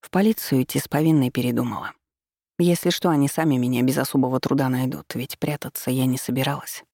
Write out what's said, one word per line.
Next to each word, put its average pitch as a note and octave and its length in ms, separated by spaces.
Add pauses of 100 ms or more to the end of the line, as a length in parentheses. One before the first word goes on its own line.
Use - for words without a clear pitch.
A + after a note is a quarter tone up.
В - 80
полицию F#3+ 540
идти - 160
с - 80
повинной D3+ 420
передумала. A#2+ 640 (640)
Если F3 320
что, F3+ 200
они C#3+ 200
сами D#3+ 260
меня B2 280
без C3 140
особого C3 440
труда C#3 260
найдут, C3 480
ведь A#2+ 240
прятаться - 520
я C3 140
не B2+ 120
собиралась. C3+ 680 (100)